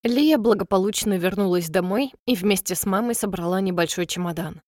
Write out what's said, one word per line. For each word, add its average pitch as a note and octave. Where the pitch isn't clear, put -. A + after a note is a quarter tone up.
Лия C#4+
благополучно G3+
вернулась F3+
домой F#3
и B3
вместе F#3+
с -
мамой A3
собрала F#3
небольшой F3
чемодан. F3